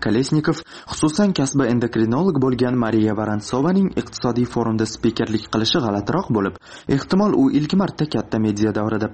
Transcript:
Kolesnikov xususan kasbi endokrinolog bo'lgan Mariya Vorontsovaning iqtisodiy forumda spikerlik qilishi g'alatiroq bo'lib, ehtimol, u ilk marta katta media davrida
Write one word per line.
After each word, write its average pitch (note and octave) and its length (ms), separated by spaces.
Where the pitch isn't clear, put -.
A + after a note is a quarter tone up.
Kolesnikov C#3+ 540
xususan F#3+ 400
kasbi C#3 400
endokrinolog A#2+ 720
bo'lgan B2+ 320
Mariya A2 400
Vorontsovaning B2+ 720
iqtisodiy A#2+ 520
forumda A2 320
spikerlik A2 580
qilishi A2 260
g'alatiroq A2+ 560
bo'lib, F#2+ 240
ehtimol, F#3+ 360
u - 20
ilk D3+ 200
marta D#3+ 340
katta A2+ 320
media G#2+ 300
davrida G#2+ 380